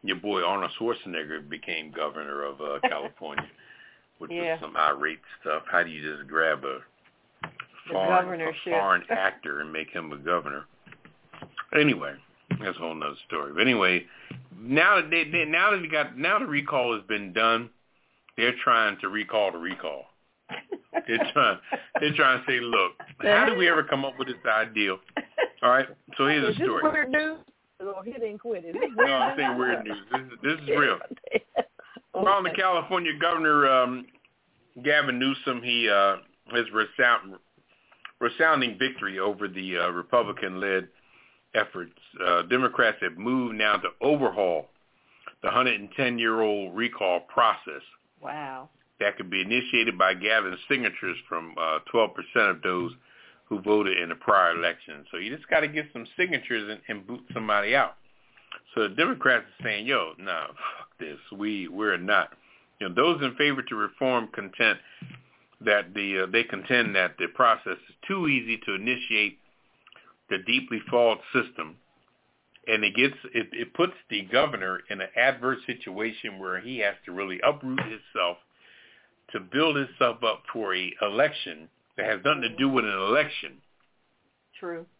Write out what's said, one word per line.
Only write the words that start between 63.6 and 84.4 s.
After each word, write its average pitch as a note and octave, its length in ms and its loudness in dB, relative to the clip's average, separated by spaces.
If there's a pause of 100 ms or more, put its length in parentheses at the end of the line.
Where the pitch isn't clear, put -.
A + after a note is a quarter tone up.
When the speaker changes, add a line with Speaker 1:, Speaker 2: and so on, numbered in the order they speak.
Speaker 1:
to A#2 120 -8
reform A2+ 580 0
content G2+ 440 0 (880)
that G#2 280 2
the, G2 300 0
uh, - 80 2
they A2+ 120 2
contend G#2+ 520 0
that F2+ 240 2
the F2 160 0
process A2 420 2 (120)
is - 60 -20 (120)
too F#3+ 200 -2
easy A#2 380 0
to G2+ 100 -2
initiate A2 640 -2 (920)
the G2 80 -2 (100)
deeply B2 320 -2 (100)
flawed A#2 300 4 (140)
system, E2 420 -4 (920)
and A2 160 0
it G2+ 120 0
gets, C3+ 200 2 (180)
it, - 180 -2
it - 220 -10
puts F#3 200 0 (160)
the G#2 140 -4
governor G2 560 0 (100)
in G2 120 -6
an F#2+ 140 -4
adverse B2+ 500 0
situation A2 720 -8
where F#2 200 -6
he B2 200 -10
has G2+ 160 0 (100)
to F2+ 60 -14
really F#2 340 -6
uproot C3+ 340 0
himself G#2 580 -4 (920)
to A2+ 80 -6
build C#3+ 360 0
himself B2 480 0
up A2+ 280 0
for G2+ 240 -2
a F#2 160 -4 (100)
election G2+ 680 -2 (280)
that G2+ 80 -4
has G#2+ 180 -2
nothing C#3+ 200 2
to A2 120 -4
do C3+ 140 2
with B2+ 160 2
an G#2 60 -2
election. G2+ 640 -2 (1000)